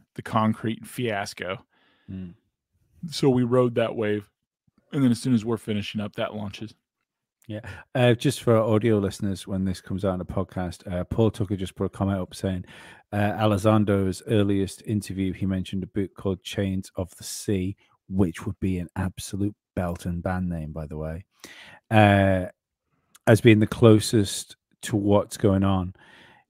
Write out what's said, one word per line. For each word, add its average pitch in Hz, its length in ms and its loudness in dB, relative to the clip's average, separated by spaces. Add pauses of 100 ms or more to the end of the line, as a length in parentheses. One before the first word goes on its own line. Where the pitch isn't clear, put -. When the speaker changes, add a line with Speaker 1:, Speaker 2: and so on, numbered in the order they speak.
(160)
Speaker 1:
the - 60 -12
concrete 110 640 -2
fiasco. 104 800 -6 (440)
Speaker 2:
Mm. 92 240 -12 (760)
Speaker 1:
So 143 200 2
we 127 140 4
rode 123 320 2
that 117 200 0
wave. 104 340 -2 (640)
And 139 120 0
then 123 80 4
as 113 100 0
soon 131 120 0
as 107 120 2
we're 117 120 -2
finishing 104 440 -6
up, 104 140 -8
that 113 200 -4
launches. 104 380 -10 (760)
Speaker 2:
Yeah. 107 140 -10 (340)
Uh, 123 180 6
just 123 300 -2
for 117 140 4
our 113 60 4
audio 110 360 2
listeners, 98 480 -4
when 95 180 -4
this 92 160 -4
comes 95 220 -8
out 95 100 0
on 90 80 -6
a 87 40 -8
podcast, 92 680 -6
uh, 90 140 -4
Paul 113 260 2
Tucker 104 240 -4
just 92 200 -10
put 98 100 -2
a 92 40 -4
comment 98 300 -2
up 92 160 -10
saying, 92 300 -4 (480)
uh, 104 240 0
Alessandro's 104 920 2
earliest 101 580 0
interview, 95 480 -4
he 98 120 -6
mentioned 95 380 -4
a 90 40 -10
book 101 280 -6
called 95 280 -4
Chains 95 520 -4
of 92 220 -8
the - 60 -20
Sea, 95 520 -4 (320)
which 95 380 -2
would 101 140 -8
be 92 200 -2
an 85 160 -8
absolute 95 600 -6 (200)
belt 87 300 -6
and 85 160 -6
band 92 280 -4
name, 80 240 -6
by 78 120 -8
the 76 120 -12
way, 80 280 -8 (640)
uh, 98 580 6 (800)
as 117 160 6
being 107 180 8
the 107 80 2
closest - 880 4 (260)
to - 140 -4
what's 101 420 0
going 95 260 2
on. 92 300 -2 (560)